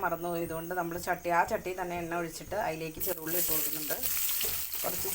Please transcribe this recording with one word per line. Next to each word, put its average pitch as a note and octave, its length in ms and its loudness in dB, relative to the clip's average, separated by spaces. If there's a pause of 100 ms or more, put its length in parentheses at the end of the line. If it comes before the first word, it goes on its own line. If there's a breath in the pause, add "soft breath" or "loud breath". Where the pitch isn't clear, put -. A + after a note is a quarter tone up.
മറന്നു E3+ 280 2
പോയതുകൊണ്ട് E3 480 -2
നമ്മൾ E3+ 160 0 (100)
ചട്ടി, F3 220 0 (100)
ആ - 20 10 (100)
ചട്ടി G3+ 280 0
തന്നെ F3 240 -2
എണ്ണ E3 180 -4
ഒഴിച്ചിട്ട് E3 360 -4 (100)
അതിലേക്ക് D#3+ 400 -4
ചെറുള്ളി E3 340 0
ഇട്ട് E3 120 4
കൊടുക്കുന്നുണ്ട്. D3+ 440 0 (840)
കുറച്ച് - 320 0